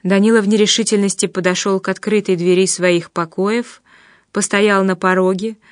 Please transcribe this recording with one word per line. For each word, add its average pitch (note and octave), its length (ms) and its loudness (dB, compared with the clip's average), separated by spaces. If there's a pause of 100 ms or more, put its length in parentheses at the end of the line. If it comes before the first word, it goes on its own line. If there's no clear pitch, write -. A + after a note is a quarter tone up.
Данила G#3 400 2
в G3 60 -2
нерешительности G#3 760 0
подошел F#3 540 -2
к F#3+ 100 -6
открытой G3+ 460 -2
двери F3+ 300 2
своих F3 460 -2
покоев, G3 680 -6 (500)
постоял G3+ 520 0
на F#3+ 120 0
пороге, F#3 640 -2 (140)